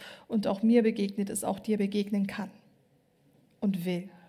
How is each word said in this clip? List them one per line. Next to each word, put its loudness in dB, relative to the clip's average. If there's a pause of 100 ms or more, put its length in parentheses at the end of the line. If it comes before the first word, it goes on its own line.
(300)
und 0
auch -2
mir 8
begegnet 0
ist, -6
auch -2
dir -2
begegnen 0
kann -8 (1080)
und 0
will -2 (180)